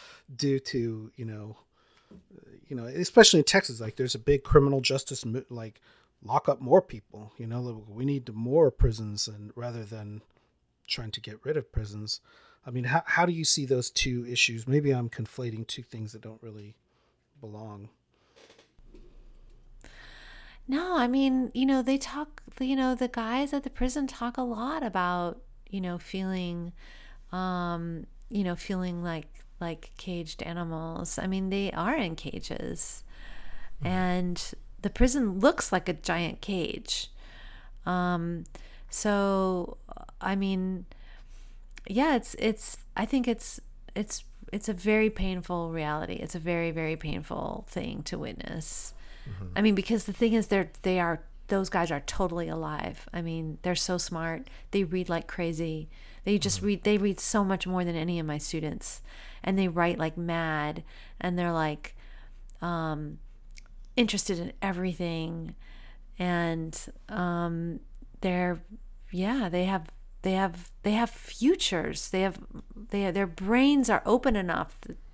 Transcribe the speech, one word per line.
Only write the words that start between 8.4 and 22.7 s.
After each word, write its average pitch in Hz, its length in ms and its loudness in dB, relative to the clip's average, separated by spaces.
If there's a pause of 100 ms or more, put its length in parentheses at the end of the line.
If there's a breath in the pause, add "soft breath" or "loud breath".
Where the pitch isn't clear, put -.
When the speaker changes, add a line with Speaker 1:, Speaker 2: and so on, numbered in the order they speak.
Speaker 1:
prisons, 107 560 2
and 104 280 -12
rather 117 280 -6
than 107 380 -10 (640)
trying 110 240 -6
to - 100 -6
get - 220 -14
rid 151 140 0
of 131 140 -4
prisons. 107 500 -4 (440 soft breath)
I 127 60 -12
mean, 123 140 -2
how, 151 200 4
how 175 220 6
do 180 40 4
you 165 140 0
see 147 200 6
those 127 260 2
two 123 360 0
issues? 117 400 2
Maybe 143 240 6
I'm 120 180 2
conflating 113 580 -6
two - 160 -8
things 110 300 -10
that 107 80 -18
don't 110 200 -16
really 107 340 -16 (640)
belong. 107 500 -12 (2750 loud breath)
Speaker 2:
No, 330 300 2
I 240 100 4
mean, 262 460 4
you 254 120 2
know, 269 160 6
they 262 160 2
talk, 294 440 -6 (180)
you 262 160 0